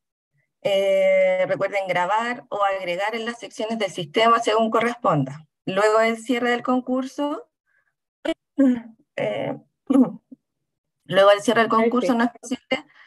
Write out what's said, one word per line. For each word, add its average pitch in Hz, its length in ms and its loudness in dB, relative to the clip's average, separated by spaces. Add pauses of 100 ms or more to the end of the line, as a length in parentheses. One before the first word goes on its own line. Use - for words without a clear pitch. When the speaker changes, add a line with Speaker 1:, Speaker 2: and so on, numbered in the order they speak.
(640)
Speaker 1:
Eh, 190 840 2
recuerden 190 420 -2
grabar 214 600 -2
o 202 160 -2
agregar 190 500 -2
en 226 120 -8
las 240 120 -8
secciones 220 400 -8
del 190 120 -2
sistema 220 500 2
según 226 300 0
corresponda. 196 760 -2 (200)
Luego 208 320 2
del 226 200 0
cierre 240 320 -2
del 240 120 -2
concurso, 262 840 -4 (760)
<clears throat> - 960 -4
eh, - 420 -4 (280)
<clears throat> - 1160 -2
luego 196 260 4
del 202 100 4
cierre 226 220 2
del 226 100 -2
Speaker 2:
Ahí 226 120 4
Speaker 1:
concurso 247 280 0
Speaker 2:
sí. 233 60 0
Speaker 1:
no 233 60 0
es 254 140 0
posible - 480 -8 (200)